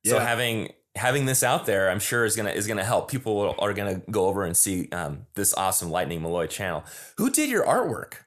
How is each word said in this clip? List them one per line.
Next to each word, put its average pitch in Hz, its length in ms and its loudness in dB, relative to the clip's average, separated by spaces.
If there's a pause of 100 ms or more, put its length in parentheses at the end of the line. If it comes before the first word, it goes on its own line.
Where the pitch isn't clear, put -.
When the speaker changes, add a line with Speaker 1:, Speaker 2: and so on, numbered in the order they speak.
Speaker 1:
So 117 120 4
Speaker 2:
Yeah. 110 80 4
Speaker 1:
having, 117 480 0 (220)
having 127 320 2
this 131 160 2
out 131 240 2
there, 98 240 4
I'm 92 80 0
sure 120 260 2
is 107 120 2
gonna, 104 140 -2
is 101 180 -2
gonna 104 160 -2
help. 107 260 0
People 120 260 -2
will, 101 220 0
are 101 140 0
gonna 101 280 -2 (120)
go 98 140 2
over 98 180 0
and 85 120 -2
see, 92 360 0
um, 78 420 -6
this 101 200 0
awesome 92 360 0
Lightning 82 320 -2
Malloy 85 240 -2
channel. 85 380 -6 (340)
Who 240 120 0
did 302 200 0
your 226 160 2
artwork? 156 480 0 (120)